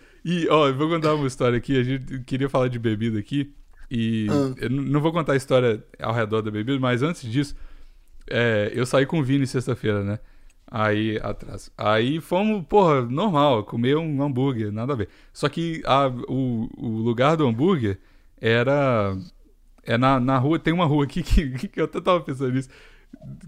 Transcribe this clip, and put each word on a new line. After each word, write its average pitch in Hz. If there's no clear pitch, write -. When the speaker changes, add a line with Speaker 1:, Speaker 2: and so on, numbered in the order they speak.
Speaker 1:
E, 165
ó, 151
eu 135
vou 151
contar 156
uma 147
história 123
aqui. 135
A 123
gente 131
queria 135
falar 131
de 120
bebida 110
aqui. 139
E 113
Speaker 2:
Hum. 135
Speaker 1:
eu 117
n-, 135
não 143
vou 160
contar 156
a -
história 123
ao 113
redor 110
da 107
bebida, 110
mas 123
antes 165
disso, 139
é, 110
eu 120
saí 135
com 165
o 139
Vini 135
sexta-feira, 113
né? 101
Aí, 107
atrás. 104
Aí 113
fomos, 196
porra, 165
normal, 143
comer 123
um 151
hambúrguer, 127
nada 117
a -
ver. 101
Só -
que 165
a, 135
o, 127
o -
lugar 117
do 151
hambúrguer 117
era, 117
é 120
na, 131
na 131
rua, 151
tem 160
uma 175
rua 143
aqui 165
que, 147
<laughs> 131
que -
eu 160
até 156
tava 180
pensando 131
nisso, 131